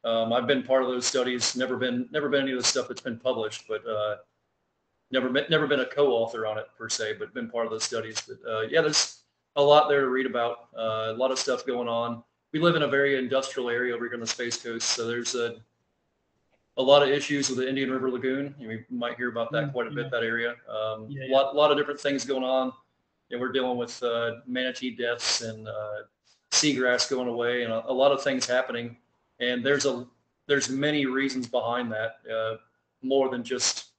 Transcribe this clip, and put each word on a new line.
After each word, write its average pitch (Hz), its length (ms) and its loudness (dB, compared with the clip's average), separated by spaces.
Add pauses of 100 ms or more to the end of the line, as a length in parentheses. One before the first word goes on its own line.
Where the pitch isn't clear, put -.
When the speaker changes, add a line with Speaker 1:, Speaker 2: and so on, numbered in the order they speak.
Speaker 1:
Um, 113 300 2
I've 123 140 2
been 131 160 2
part 131 200 4
of 127 60 0
those 123 180 -2
studies, 123 480 0
never 127 220 -2
been, 123 340 -2
never 147 160 -2
been 139 140 2
any 135 100 -2
of 127 60 -2
the 120 60 -4
stuff 127 260 0
that's 120 100 -10
been 120 180 -8
published, 113 520 -4
but, 110 180 -6
uh, 107 300 -2 (960)
never 127 180 2
been, 139 200 0
never 156 160 4
been 139 140 2
a 123 60 0
co-author 117 600 0
on 107 120 -4
it 110 100 -8 (100)
per 117 120 -12
se, 107 300 -4
but 107 140 -8
been 117 160 -6
part 117 160 0
of 110 60 -6
those 110 140 -4
studies. 110 420 -4
But, - 220 -12
uh, 110 140 -2
yeah, 151 180 2
there's - 400 0 (340)
a 143 80 4
lot 147 240 8
there 143 140 4
to 131 80 2
read 127 160 2
about. 120 420 -2 (100)
Uh, 110 340 -2
a - 20 -4
lot 131 180 0
of 127 80 0
stuff - 260 -2
going 120 220 -2
on. 117 340 -2 (300)
We 156 80 -2
live 170 160 6
in 147 80 2
a 139 60 2
very 139 280 4
industrial 127 520 -2
area 120 260 0
over 117 80 -6
here 120 120 -6
on 117 40 -8
the 113 80 -6
Space 120 340 -4
Coast, 117 280 -4
so 117 180 -2
there's 120 280 -4
a, 117 200 -2 (1200)
a 131 80 0
lot 143 180 10
of 143 60 6
issues 139 400 0
with 131 120 -2
the 127 100 -2
Indian 135 220 -2
River 131 200 -2
Lagoon. 135 480 -4
You 110 300 -10
might 120 260 -6
hear 123 140 -4
about 117 240 -4
that 120 160 -2
Speaker 2:
Mm, - 20 -8
Speaker 1:
quite 120 160 -4
a - 40 -10
bit, 120 140 -4
Speaker 2:
yeah. 120 60 -10
Speaker 1:
that 117 120 0
area. 117 320 -2 (140)
Um, 110 380 -6
Speaker 2:
Yeah, 135 160 -10
Speaker 1:
a 131 40 -10
Speaker 2:
yeah. 131 60 0
Speaker 1:
lot, 139 220 4
lot 147 160 6
of 143 60 4
different 143 240 -2
things 139 240 -2
going 131 180 -2
on. 127 300 0 (580)
And 120 80 -6
we're 123 120 -2
dealing 127 260 0
with, 120 240 -6
uh, 117 360 -2 (100)
manatee 127 420 -4
deaths 120 520 -2
and, 110 260 -10
uh, 107 300 -8 (520)
seagrass 127 580 2
going 127 200 -2
away 120 360 0
and 113 80 -2
a, 113 160 -2
a 135 60 -2
lot 139 180 6
of 135 120 0
things 131 240 0
happening. 120 500 -2 (420)
And 123 240 0
there's 139 220 2
a, 123 220 -2 (400)
there's 139 200 2
many 143 380 0
reasons 131 420 -2
behind 117 440 -2
that, 110 360 -6
uh, 110 300 -4 (460)
more 131 260 4
than 123 140 -4
just - 560 -2